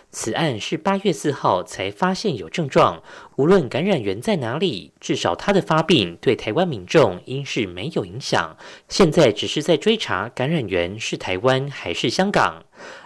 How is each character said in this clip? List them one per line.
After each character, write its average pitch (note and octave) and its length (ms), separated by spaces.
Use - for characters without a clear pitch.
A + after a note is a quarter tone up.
此 - 240
案 B2+ 260
是 - 160
八 G3 220
月 F#3+ 160
四 - 180
号 G#2+ 320
才 F#2+ 280
发 F#3 240
现 F#3 200
有 F2 140
症 D#3+ 180
状， A#2+ 360
无 C3+ 100
论 E3+ 240
感 C#3 160
染 F#3+ 160
源 G2 180
在 G3+ 180
哪 B2 200
里， B2 420
至 - 160
少 F2+ 200
他 - 180
的 G3 80
发 D#3 220
病 G2+ 360
对 A#2+ 160
台 - 180
湾 F3 140
民 A2+ 160
众 G2 420
应 C3+ 200
是 A#2 220
没 F#2 260
有 C3 100
影 F#2+ 160
响， E2+ 380
现 F3 220
在 C#3+ 200
只 D3 140
是 D#3 160
在 D#3 160
追 A3 180
查 G2+ 340
感 B2+ 200
染 D#3 180
源 F#2 320
是 - 160
台 F#2 220
湾 C3 320
还 F#2 240
是 B2 160
香 F#3+ 220
港。 F2+ 320